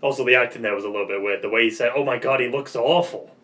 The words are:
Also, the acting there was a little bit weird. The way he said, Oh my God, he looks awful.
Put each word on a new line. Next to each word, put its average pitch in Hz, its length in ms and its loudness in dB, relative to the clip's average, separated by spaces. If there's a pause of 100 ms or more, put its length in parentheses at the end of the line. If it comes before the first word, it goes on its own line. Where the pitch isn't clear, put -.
Also, 139 240 0
the 123 120 6
acting 120 260 2
there 104 120 0
was 101 100 -4
a 104 40 -4
little 101 180 -2
bit 98 140 -4
weird. 101 220 -2
The - 60 -4
way 113 160 2
he 113 60 4
said, 120 240 0
Oh 143 100 0
my 127 140 -2
God, 135 220 0
he 123 80 0
looks 139 280 -6
awful. 143 680 0